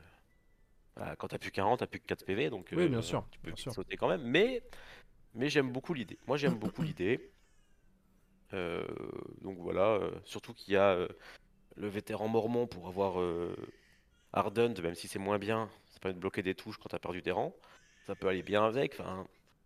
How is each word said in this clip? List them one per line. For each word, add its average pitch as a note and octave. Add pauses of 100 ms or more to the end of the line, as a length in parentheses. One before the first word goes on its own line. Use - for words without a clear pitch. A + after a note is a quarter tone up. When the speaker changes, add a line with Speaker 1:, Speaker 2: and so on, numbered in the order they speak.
(960)
Speaker 1:
bah, -
quand F#2+
t'as G#2
plus -
quarante, G#2+
t'as G2
plus -
que -
quatre -
P F#2+
V, C#3+
donc, G2
Speaker 2:
Oui, E3+
bien A#2+
Speaker 1:
euh, -
Speaker 2:
sûr, -
Speaker 1:
tu -
peux -
Speaker 2:
bien -
Speaker 1:
vite -
Speaker 2:
sûr. A#2+
Speaker 1:
sauter G2
quand B2+
même. E3+
Mais, G3+ (720)
mais C3
j'aime C3+
beaucoup C3
l'idée. A#2+ (100)
Moi, C3
j'aime C#3+
beaucoup E3
Speaker 2:
<clears throat> -
Speaker 1:
l'idée. B2 (1200)
Euh, F2 (580)
donc F#2+
voilà, F2+
euh, F2+ (140)
surtout -
qu'il -
y G2+
a, G2
euh, F2 (680)
le G#2
vétéran G#2
Mormon A#2
pour F2+
avoir, F#2
euh, F2 (800)
Ardent, G2+
même E2+
si G2
c'est G#2
moins G2+
bien, G#2+ (200)
ça -
permet F#2+
de F2+
bloquer F#2+
des F#2
touches -
quand -
t'as F2
perdu F2
des F2
rangs. B2 (520)
Ça G2
peut -
aller F#2
bien G#2
avec. C3+
Enfin, F#2 (380)